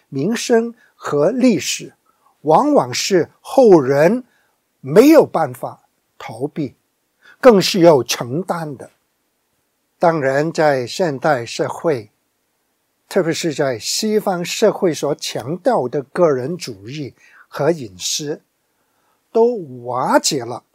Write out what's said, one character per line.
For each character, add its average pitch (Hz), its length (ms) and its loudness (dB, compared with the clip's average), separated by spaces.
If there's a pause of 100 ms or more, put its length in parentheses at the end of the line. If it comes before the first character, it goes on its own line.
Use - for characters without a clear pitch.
名 151 260 -4
声 233 380 0 (220)
和 147 360 0
历 247 280 2
史， - 340 -10 (480)
往 202 320 2
往 131 200 2
是 160 360 0 (100)
后 214 400 6
人 147 440 2 (580)
没 196 280 6
有 285 160 8
办 143 280 -4
法 - 340 -14 (300)
逃 117 300 -12
避， 151 280 -8 (640)
更 220 220 6
是 - 180 -2
要 160 240 6
承 131 380 -6
担 160 340 -8
的。 104 140 -20 (1080)
当 165 200 2
然， 139 320 -2
在 143 340 0
现 151 320 -4
代 127 280 -2
社 147 220 -6
会， 120 420 -6 (1000)
特 185 160 0
别 160 80 -2
是 156 220 -4
在 131 260 -4
西 214 400 -4
方 185 240 -4
社 185 280 0
会 170 220 -2
所 147 220 -4
强 135 400 -10
调 185 320 -2
的 147 140 -6
个 175 280 0
人 135 280 -4
主 107 320 -14
义 135 240 -14 (340)
和 147 240 -2
隐 113 260 -6
私， 147 440 -8 (880)
都 240 240 2 (300)
瓦 139 340 -2
解 147 240 -6
了 117 200 -12 (120)